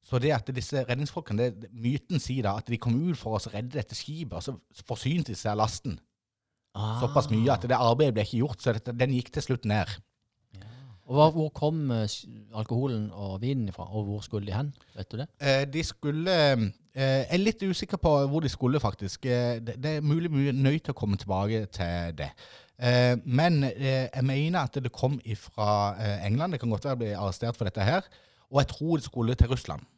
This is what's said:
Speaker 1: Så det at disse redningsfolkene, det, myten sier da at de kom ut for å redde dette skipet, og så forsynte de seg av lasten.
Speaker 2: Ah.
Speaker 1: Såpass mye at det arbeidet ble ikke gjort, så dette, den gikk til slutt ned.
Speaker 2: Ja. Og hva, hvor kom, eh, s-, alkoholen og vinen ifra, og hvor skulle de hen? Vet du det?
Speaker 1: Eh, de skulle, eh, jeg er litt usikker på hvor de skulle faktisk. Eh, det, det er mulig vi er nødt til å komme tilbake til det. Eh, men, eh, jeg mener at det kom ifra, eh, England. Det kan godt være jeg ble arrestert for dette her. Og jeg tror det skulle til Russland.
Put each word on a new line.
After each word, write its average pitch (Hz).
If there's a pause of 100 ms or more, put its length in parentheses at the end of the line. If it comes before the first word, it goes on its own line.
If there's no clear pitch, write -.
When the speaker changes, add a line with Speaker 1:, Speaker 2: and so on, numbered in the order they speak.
Speaker 1:
Så -
det 143
at 117
disse 131
redningsfolkene, 123 (100)
det, -
myten 127
sier 131
da 101
at -
de 117
kom 117 (140)
ut 160
for 110
å -
redde 123
dette 117
skipet, 147
og 95
så 135 (340)
forsynte 143
de -
seg 107
av 107
lasten. 110 (760)
Speaker 2:
Ah. 107
Speaker 1:
Såpass 139
mye 113
at 123
det 127
arbeidet 120
ble 104
ikke 113
gjort, 127
så 120
dette, 117
den 127
gikk 123
til 143
slutt 120
ned. 104 (640)
Speaker 2:
Ja. 104 (360)
Og 131
hva, 151
hvor 156
kom, 156
eh, 110
s-, - (320)
alkoholen 113
og 98
vinen 123
ifra, 90
og 104
hvor 104
skulle 101
de 95
hen? 143 (240)
Vet 98
du 110
det? 151 (100)
Speaker 1:
Eh, 139
de 151
skulle, 160
eh, 135 (300)
jeg 135
er 180
litt 220
usikker 190
på 156 (160)
hvor 160
de 143
skulle 131
faktisk. 110
Eh, 123
det, 117
det 156
er 151
mulig 165
vi 139
er 131
nødt 135
til 139
å -
komme 101
tilbake 104
til 85
det. - (480)
Eh, 123 (120)
men, 147
eh, 131
jeg 127
mener 147
at 139
det 123
kom 135
ifra, 107 (300)
eh, 101
England. 147
Det 117
kan 117
godt 107
være 131
jeg 120
ble 104
arrestert 104
for 101
dette -
her. 165 (440)
Og 135
jeg 123
tror 160
det 131
skulle 120
til 117
Russland. 101 (160)